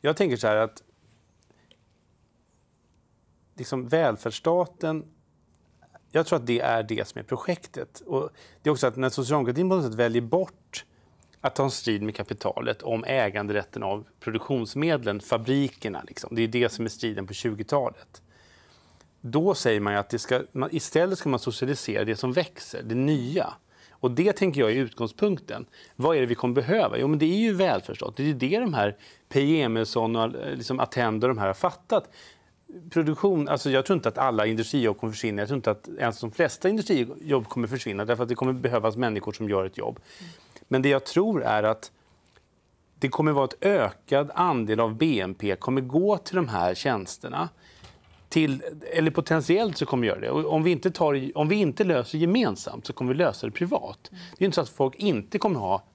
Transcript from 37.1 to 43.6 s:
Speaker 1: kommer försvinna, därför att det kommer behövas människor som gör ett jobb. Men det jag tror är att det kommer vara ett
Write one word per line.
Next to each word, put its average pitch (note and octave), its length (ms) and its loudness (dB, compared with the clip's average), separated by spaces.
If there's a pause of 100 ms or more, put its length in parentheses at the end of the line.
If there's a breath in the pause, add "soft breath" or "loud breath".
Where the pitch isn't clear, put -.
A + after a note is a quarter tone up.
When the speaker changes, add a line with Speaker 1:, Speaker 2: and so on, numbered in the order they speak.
Speaker 1:
kommer A#2 200 -2
försvinna, G#2+ 360 -4
därför A#2 180 2
att A#2 60 -2
det B2 60 0
kommer C3 180 0
behövas A#2 440 0
människor G#2+ 360 -2
som G#2+ 160 -6
gör F#2+ 160 0
ett F#2+ 140 -8
jobb. - 220 -8 (720 loud breath)
Men C3 100 2
det C#3+ 60 4
jag C3+ 160 4
tror F#3+ 380 2
är A2 200 2
att A2 300 0 (1080 soft breath)
det C#3+ 100 0
kommer D3+ 240 2
vara C#3 120 4
ett - 200 -6